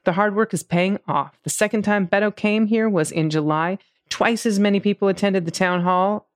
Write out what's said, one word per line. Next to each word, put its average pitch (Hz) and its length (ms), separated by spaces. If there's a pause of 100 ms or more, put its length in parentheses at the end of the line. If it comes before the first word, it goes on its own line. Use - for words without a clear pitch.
The 185 80
hard 202 240
work 220 180
is 165 80
paying 185 460
off. 143 340
The - 80
second 214 320
time 208 240
Beto 202 280
came 214 320
here 220 220
was 165 220
in 160 200
July. 156 480 (320)
Twice 220 340
as 208 140
many 202 220
people 202 280
attended 190 380
the 165 40
town 180 320
hall 185 540